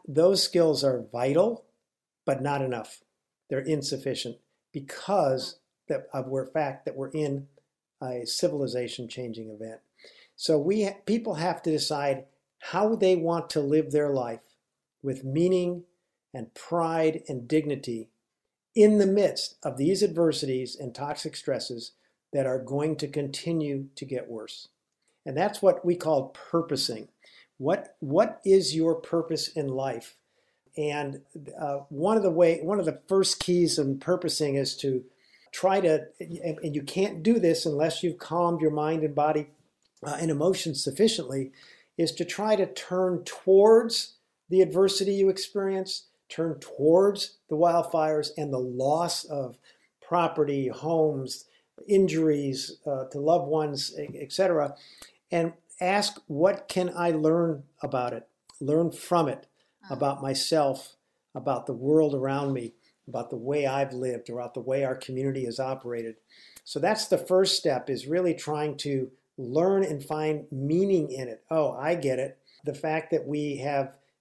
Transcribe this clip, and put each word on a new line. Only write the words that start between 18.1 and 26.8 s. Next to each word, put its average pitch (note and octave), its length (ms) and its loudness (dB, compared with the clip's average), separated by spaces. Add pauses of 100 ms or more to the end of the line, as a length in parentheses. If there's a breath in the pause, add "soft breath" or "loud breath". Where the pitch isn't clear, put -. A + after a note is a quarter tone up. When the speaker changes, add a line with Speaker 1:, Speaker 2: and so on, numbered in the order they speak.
Speaker 1:
in G#3+ 240 8
the G3 80 6
midst F#3+ 560 2
of C3+ 140 -6
these F3 260 2
adversities D3+ 720 0
and B2+ 180 -10
toxic D3 440 -8
stresses A#2+ 560 -6 (400)
that C3+ 140 0
are C3 120 0
going C#3+ 380 -2
to D3+ 100 -4
continue C#3+ 880 -4
to - 100 -14
get B2+ 240 -8
worse. A2 380 -14 (580)
And C3+ 120 -8
that's G3+ 260 -2
what F#3 220 4
we F3 100 2
call D#3 360 0 (200)
purposing. C3 580 -2 (500 soft breath)